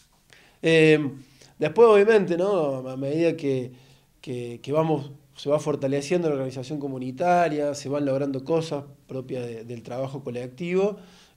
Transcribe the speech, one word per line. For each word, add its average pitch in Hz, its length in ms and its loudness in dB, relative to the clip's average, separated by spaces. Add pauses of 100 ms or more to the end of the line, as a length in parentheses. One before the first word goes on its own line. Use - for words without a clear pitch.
(640)
Eh, 160 360 6 (600)
después, 156 280 6
obviamente, 202 520 6
¿no? 151 500 0
A 131 80 -10
medida 151 400 0
que, 135 340 -2 (500)
que, 120 420 -10
que 135 100 -8
vamos, 151 380 0 (260)
se - 140 -6
va 147 100 2
fortaleciendo 156 680 -2
la 147 80 0
organización 131 440 -8
comunitaria, 147 920 0
se 135 160 -10
van 143 160 -2
logrando 135 360 -2
cosas 160 420 -2 (220)
propias 127 400 -8
de, 113 180 -12
del 117 180 -12
trabajo 135 420 -8
colectivo, 175 720 -4 (400)